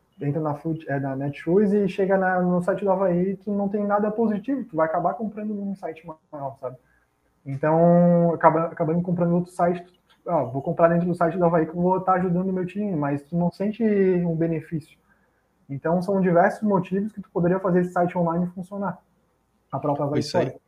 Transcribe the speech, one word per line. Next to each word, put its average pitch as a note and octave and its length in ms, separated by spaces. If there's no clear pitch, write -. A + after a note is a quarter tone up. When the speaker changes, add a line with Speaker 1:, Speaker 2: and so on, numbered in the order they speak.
Speaker 1:
entra C#3+ 180
na D3+ 140
Foot, D3 340
é, C#3 100
na C3+ 160
Netshoes E3 600
e G3+ 120
chega F#3+ 300
na, F#3 240
no F3+ 220
site F3+ 200
do G3 80
Avaí, F#3 460
tu G#3 160
não G3+ 160
tem G3+ 160
nada G#3 260
positivo, A3 540
tu - 100
vai D#3+ 120
acabar F3 260
comprando G#3+ 400
num G3 240
site E3 300
maior, C#3 260
sabe? C3 180
Então, E3+ 880
acaba, D#3+ 360
acabando E3 340
comprando F3 320
outro F3 180
site, F3+ 300
tu, - 100
ó, D#3+ 220
vou B2+ 160
comprar E3+ 260
dentro E3+ 180
do F3 80
site E3+ 220
do F3+ 80
Avaí E3 220
que D#3+ 100
eu F3 60
vou F#3 180
tá F#3 140
ajudando F3+ 340
o F#3 60
meu F#3 100
time, G3 320
mas C#3+ 260
tu - 140
não F3 160
sente G#3 320
um F#3 500
benefício. D#3+ 640
Então, D#3+ 320
são G3 220
diversos F#3 400
motivos G3 500
que - 80
tu - 100
poderia F#3 300
fazer F3+ 220
esse F3+ 100
site F3 240
online E3+ 380
funcionar. F#3+ 440
A C#3 80
própria D3 280
Avaí C#3 140
Speaker 2:
Isso - 180
aí. D3+ 80
Speaker 1:
Store. - 220